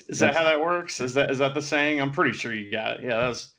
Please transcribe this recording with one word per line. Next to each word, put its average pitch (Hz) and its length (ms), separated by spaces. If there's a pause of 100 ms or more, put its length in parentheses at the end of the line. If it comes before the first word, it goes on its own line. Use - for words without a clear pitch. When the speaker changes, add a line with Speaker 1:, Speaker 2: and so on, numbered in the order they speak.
Speaker 1:
Is 143 100
that 151 100
Speaker 2:
That's 143 100
Speaker 1:
how 165 60
that 156 160
works? 175 400
Is 123 140
that, 139 160
is 135 80
that 139 160
the 151 60
saying? 147 400
I'm 139 100
pretty 139 260
sure 117 180
you 104 160
got 110 280
it. - 60
Yeah, 117 160
that's, 120 380